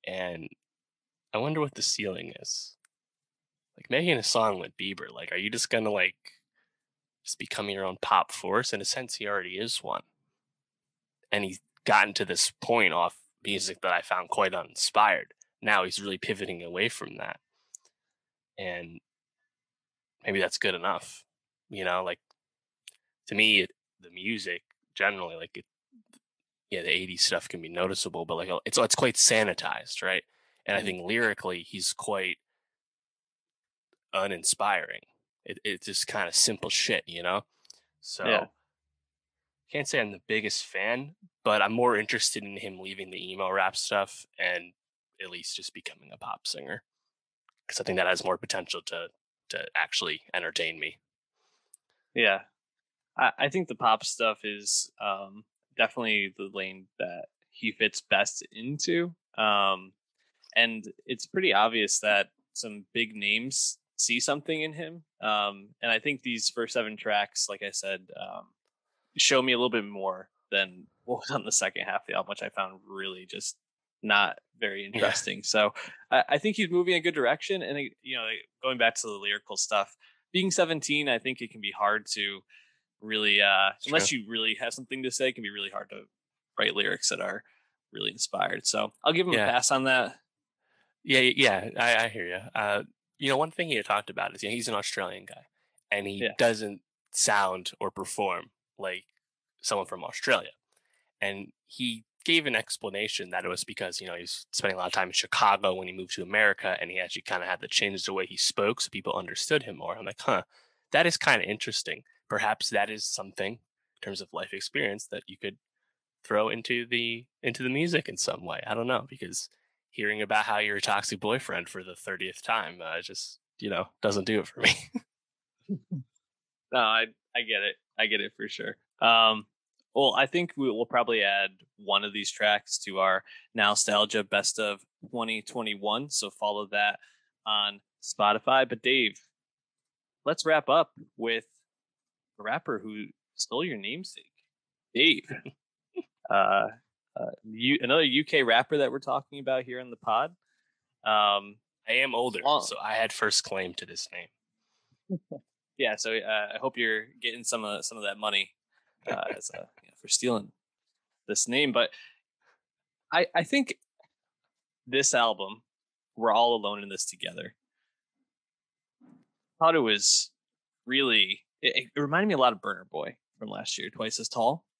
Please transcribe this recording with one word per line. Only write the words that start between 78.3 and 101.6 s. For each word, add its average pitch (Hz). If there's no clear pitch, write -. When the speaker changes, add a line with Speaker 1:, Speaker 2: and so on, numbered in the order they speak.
Speaker 2:
going 131
back 113
to -
the 107
lyrical 101
stuff, -
being 185
seventeen, 151
I 117
think 131
it 117
can 110
be 101
hard 104
to 98
really, 107
uh, 98
Speaker 1:
It's -
Speaker 2:
unless 170
Speaker 1:
true. 131
Speaker 2:
you 104
really 110
have 120
something 131
to 127
say, 131
it 123
can 117
be 101
really 101
hard 101
to 101
write -
lyrics 101
that 90
are 92
really -
inspired. -
So 107
I'll 160
give 175
him 175
Speaker 1:
Yeah. 107
Speaker 2:
a -
pass 123
on 131
that. 131
Speaker 1:
Yeah, 131
y-, 127
yeah, 110
I, 117
I -
hear 104
ya. 95
Uh, 104
you 139
know, 135
one 160
thing 170
he 143
had 104
talked 104
about 95
is, -
you 104
know, 117
he's 120
an 117
Australian 98
guy, 120
and 101
he 98
Speaker 2:
Yeah. 113
Speaker 1:
doesn't 107
sound 95
or 98
perform 92
like 95
someone 98
from 92
Australia. -
And 98